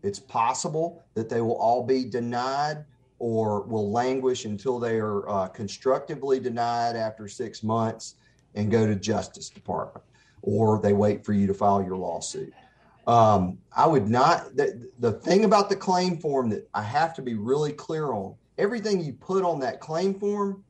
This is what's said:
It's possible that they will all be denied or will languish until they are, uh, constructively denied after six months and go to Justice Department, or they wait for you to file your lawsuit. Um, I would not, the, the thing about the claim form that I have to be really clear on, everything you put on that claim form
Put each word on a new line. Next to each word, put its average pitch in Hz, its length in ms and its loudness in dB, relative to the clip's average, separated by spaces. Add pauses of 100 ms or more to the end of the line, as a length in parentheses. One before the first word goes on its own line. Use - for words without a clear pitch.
It's 101 160 -4
possible 156 840 -2 (100)
that 110 160 -4
they 117 120 0
will 117 160 0
all 117 280 2
be 127 200 2
denied 127 760 -4 (360)
or 110 420 0
will 107 300 -2
languish 127 540 0
until 117 340 -4
they 117 180 -2
are, 107 320 -2
uh, 95 200 -2
constructively 131 920 -2
denied 117 560 -2
after 107 320 -6
six 110 340 -10
months 113 540 -2 (400)
and 104 160 0
go 110 160 4
to 104 80 2
Justice 101 540 -4
Department, - 540 -8 (380)
or 107 380 2
they 101 140 4
wait 104 320 2
for 104 80 0
you 101 140 4
to 98 60 2
file 101 300 2
your 92 140 -4
lawsuit. 87 560 -8 (540)
Um, 107 500 6 (180)
I 139 120 6
would 131 200 4
not, 127 480 2
the, 123 340 -2 (100)
the 117 140 0
thing 202 320 4
about 202 240 4
the 196 60 -2
claim 180 440 0
form 135 300 0
that 101 240 -6
I 104 100 -4
have 147 320 0
to - 80 -10
be 123 100 -4
really 135 380 0
clear 156 420 -4
on, 98 220 -8 (240)
everything 202 440 0
you 135 100 -6
put 190 300 -2
on 170 180 0
that - 180 -4
claim 175 340 -2
form 202 560 -4